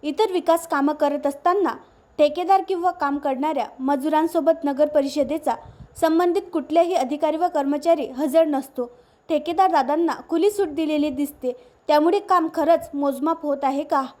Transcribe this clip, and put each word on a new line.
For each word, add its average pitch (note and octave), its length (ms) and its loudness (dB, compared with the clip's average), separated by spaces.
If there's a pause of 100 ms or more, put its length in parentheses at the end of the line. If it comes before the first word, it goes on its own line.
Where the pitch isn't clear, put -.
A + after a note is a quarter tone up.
इतर E4+ 280 0
विकास E4+ 360 0
कामं C#4+ 260 0
करत D4 340 0
असताना E4 480 0 (440)
ठेकेदार E4 480 4
किंवा F4+ 240 0
काम D4 260 -4
करणाऱ्या C#4 480 -2 (140)
मजुरांसोबत D#4 840 0
नगर C#4+ 240 2
परिषदेचा D4 680 -2 (480)
संबंधित E4+ 400 2 (120)
कुठल्याही E4 400 0
अधिकारी D4+ 440 -2
व F4 160 0
कर्मचारी D4 520 0 (120)
हजर D#4 280 2
नसतो. C#4 400 -4 (440)
ठेकेदार E4 420 0
दादांना D4+ 420 0 (160)
खुली E4 220 2
सूट G4+ 160 -2
दिलेली D4+ 420 -2
दिसते, C4+ 420 -6 (380)
त्यामुळे D#4+ 300 4
काम F#4 340 2
खरंच E4 400 2
मोजमाप C#4+ 500 -2
होत C#4+ 200 -4
आहे C#4 200 -2
का, C#4+ 180 0 (200)